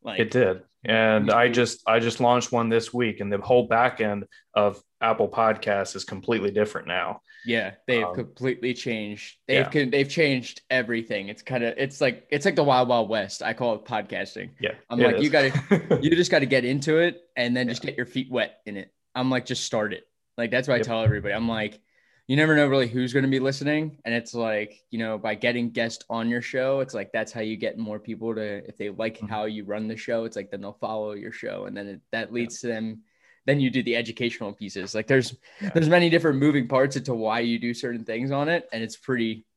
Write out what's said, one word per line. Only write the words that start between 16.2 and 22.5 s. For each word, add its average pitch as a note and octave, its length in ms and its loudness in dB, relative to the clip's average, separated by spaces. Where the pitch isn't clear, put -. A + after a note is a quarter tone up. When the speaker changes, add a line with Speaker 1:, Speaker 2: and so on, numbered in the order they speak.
Speaker 1:
gotta D3+ 160 4
get B2+ 200 2
into C#3+ 340 2
it E3+ 200 2
and B2 220 0
then B2+ 100 0
just A#2 160 -6
Speaker 2:
Yeah. - 60 -6
Speaker 1:
get - 80 -10
your B2 80 -4
feet C3 240 -6
wet A#2+ 380 -2
in G#2 100 -10
it." - 160 -14
I'm B2+ 160 0
like, B2+ 160 0
"Just B2 160 -4
start G#2+ 280 -2
it." - 160 -12
Like, A#2 140 -2
that's B2 160 0
what C3+ 80 2
I - 20 2
Speaker 2:
Yep. A2+ 80 0
Speaker 1:
tell A2+ 180 -2
everybody. G#2 300 0
I'm A#2 160 -2
like, G#2+ 300 -4
you C3 80 0
never D#3 200 4